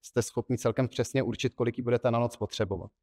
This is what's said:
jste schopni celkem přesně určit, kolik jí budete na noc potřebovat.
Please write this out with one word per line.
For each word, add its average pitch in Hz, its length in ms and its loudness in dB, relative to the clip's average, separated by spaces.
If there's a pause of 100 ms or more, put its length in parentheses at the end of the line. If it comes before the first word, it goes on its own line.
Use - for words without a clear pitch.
jste - 200 0
schopni - 360 -2
celkem 123 300 2
přesně 127 340 0
určit, 117 320 -2
kolik 120 240 -2
jí 123 60 -4
budete 117 260 2
na 113 80 4
noc 120 180 0
potřebovat. 98 540 -4 (120)